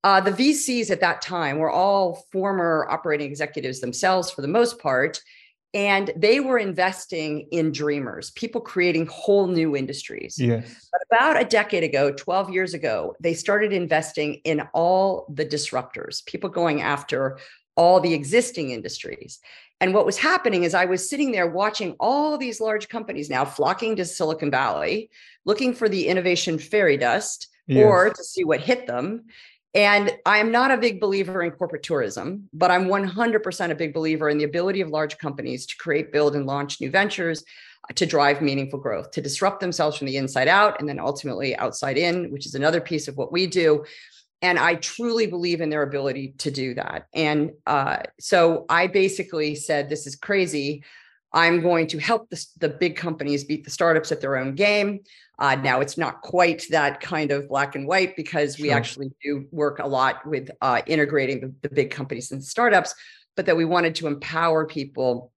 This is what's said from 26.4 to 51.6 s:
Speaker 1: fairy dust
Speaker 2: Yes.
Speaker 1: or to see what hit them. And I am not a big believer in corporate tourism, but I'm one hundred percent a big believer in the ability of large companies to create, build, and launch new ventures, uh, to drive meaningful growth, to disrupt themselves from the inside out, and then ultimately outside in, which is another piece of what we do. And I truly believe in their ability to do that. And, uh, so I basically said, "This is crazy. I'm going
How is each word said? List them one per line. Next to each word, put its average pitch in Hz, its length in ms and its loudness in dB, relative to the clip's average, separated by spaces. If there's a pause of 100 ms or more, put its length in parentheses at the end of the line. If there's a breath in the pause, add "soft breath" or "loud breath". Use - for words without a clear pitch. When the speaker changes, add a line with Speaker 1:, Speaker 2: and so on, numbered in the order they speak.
Speaker 1:
fairy 170 400 2
dust 123 500 -2 (200)
Speaker 2:
Yes. 151 180 8
Speaker 1:
or 196 240 8
to 180 140 -8
see 185 200 -4
what 151 160 2
hit 247 280 0
them. 165 380 -6 (500 soft breath)
And 202 500 4
I 208 140 6
am 226 120 2
not 254 200 4
a 254 60 4
big 214 220 0
believer 190 440 -2
in 170 80 -2
corporate 170 320 -8
tourism, 143 720 -4
but 180 180 2
I'm 180 160 2
one 196 160 2
hundred 214 400 0
percent 175 280 -4
a 156 40 0
big 160 180 -4
believer 156 360 -2
in 147 100 0
the 147 60 0
ability 180 360 -2
of 160 80 -4
large 151 300 -4
companies 139 480 -8
to - 100 -14
create, 147 340 -2
build, 147 240 4
and 139 120 -2
launch 143 340 -6
new 135 80 -6
ventures, 180 540 0 (440 soft breath)
uh, - 60 -16
to 165 140 0
drive 143 340 4
meaningful 135 380 -2
growth, 107 320 -6
to 156 100 -6
disrupt 190 380 -2
themselves 165 360 -2
from 139 120 -6
the 135 100 -4
inside 135 300 0
out, 202 320 6
and 147 100 -4
then 139 100 -6
ultimately 131 560 -4
outside 131 440 -4
in, 175 320 -2
which 139 160 -10
is 131 80 -12
another 160 260 2
piece 156 260 -4
of 139 80 -12
what 139 160 -6
we 180 140 0
do. 160 400 4 (580 loud breath)
And 180 160 4
I 170 160 4
truly 233 500 -2
believe 170 360 -2
in 151 100 -2
their 151 100 0
ability 139 560 -4
to 143 140 -4
do 131 240 -6
that. - 360 -8
And, 151 420 0 (120)
uh, 139 380 0 (160)
so 170 500 2
I 170 160 4
basically 180 680 0
said, 147 340 -4
"This 151 160 -6
is 139 100 -12
crazy. 151 680 -2 (500 soft breath)
I'm 170 260 6
going 165 280 2